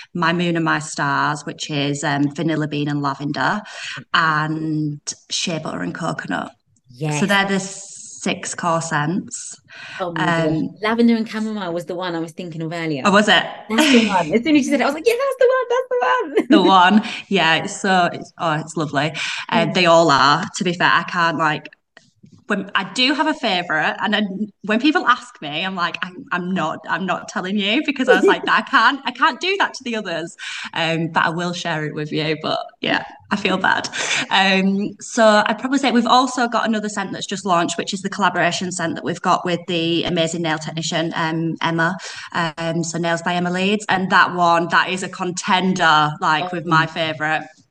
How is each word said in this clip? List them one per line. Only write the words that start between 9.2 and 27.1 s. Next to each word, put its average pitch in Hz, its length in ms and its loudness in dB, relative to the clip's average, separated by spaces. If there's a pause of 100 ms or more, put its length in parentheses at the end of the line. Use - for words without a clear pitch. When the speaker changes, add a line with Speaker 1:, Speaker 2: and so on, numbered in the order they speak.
Speaker 2:
Oh 180 120 -4
my 170 120 -4 (220)
Speaker 1:
Um, 156 220 0
Speaker 2:
gosh. - 140 -16
Lavender 233 340 4
and 220 140 -2
chamomile 214 440 -6
was 170 120 -4
the 180 100 -6
one 175 200 -4
I 165 40 -4
was 165 140 -6
thinking 165 280 -10
of 160 120 -6
earlier. 160 320 -4
Speaker 1:
Oh, - 60 4
was 208 180 6
it? 175 140 6 (260)
Speaker 2:
That's 277 220 4
the 226 160 6
one. 175 260 0
As 240 100 2
soon 302 120 4
as 277 100 4
you - 60 -4
said 262 100 2
it, - 20 0
I - 20 2
was 285 100 0
like, 330 120 -6
"Yeah, 453 100 6
that's 523 220 -2
the 494 80 8
one, 508 220 2
that's 508 200 0
the 494 120 0
one." 440 460 0
<laughs> - 20 2
Speaker 1:
The 214 120 6
one. 190 420 6 (240)
Yeah, 165 360 4
it's - 180 -8
so, 185 300 2
it's, - 260 -10
oh, 165 160 -2
it's 156 240 -6
lovely. 151 340 0 (380)
Uh, 170 180 2
Speaker 2:
Mm. 151 60 -2
Speaker 1:
they 180 120 2
all 170 240 8
are, 143 360 4 (100)
to - 80 -4
be 170 100 0
fair. 175 180 2
I 170 120 4
can't, 170 340 -2
like, 156 320 -2 (800)
when, 190 280 -4
I 196 180 -2
do 262 200 2
have 302 140 0
a 302 60 2
favourite, 180 640 -2
and 208 140 -2
then 202 340 -2 (160)
when 208 160 0
people 302 260 2
ask - 360 0
me, 156 240 -6
I'm 190 100 -6
like, 170 260 -4
"I'm, 180 300 -10
I'm 180 220 -2
not, 160 340 -2
I'm 170 180 -4
not 180 220 -4